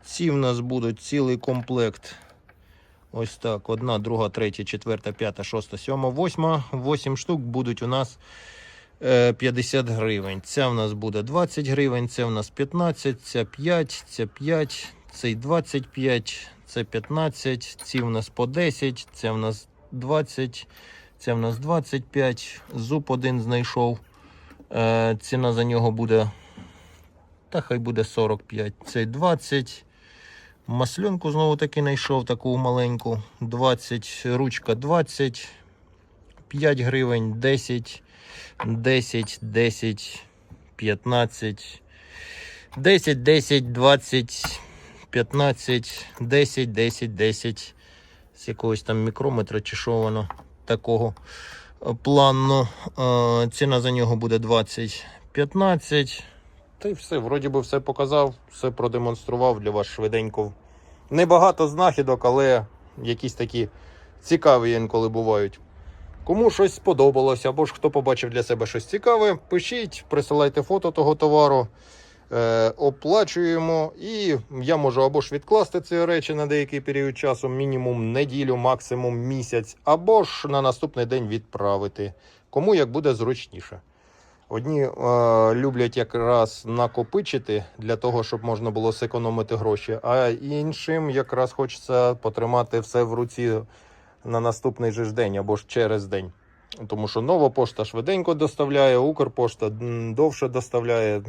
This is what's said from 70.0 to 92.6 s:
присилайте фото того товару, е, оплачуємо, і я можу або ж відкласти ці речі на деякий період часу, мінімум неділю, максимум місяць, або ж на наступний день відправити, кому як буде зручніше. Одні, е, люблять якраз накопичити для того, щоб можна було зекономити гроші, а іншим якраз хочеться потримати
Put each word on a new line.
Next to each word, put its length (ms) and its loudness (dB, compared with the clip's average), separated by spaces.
присилайте 540 2
фото 280 0
того 240 2
товару, 540 6
е, 380 4
оплачуємо, 1300 0
і 360 -2
я 140 2
можу 260 2
або 180 2
ж 140 -6
відкласти 460 2
ці 240 0
речі 300 0
на 120 -2
деякий 340 0
період 380 -2
часу, 300 0
мінімум 640 -2
неділю, 440 0
максимум 640 0
місяць, 640 -4
або 400 6
ж 240 -8
на 140 0
наступний 440 0
день 220 -2
відправити, 840 -4
кому 240 4
як 160 4
буде 240 2
зручніше. 640 -6
Одні, 340 -2
е, 80 0
люблять 420 0
якраз 720 2
накопичити 1000 -2
для 180 -4
того, 280 0
щоб 200 -6
можна 260 -2
було 220 0
зекономити 640 -2
гроші, 460 -2
а 260 2
іншим 680 -4
якраз 420 0
хочеться 640 0
потримати 640 -2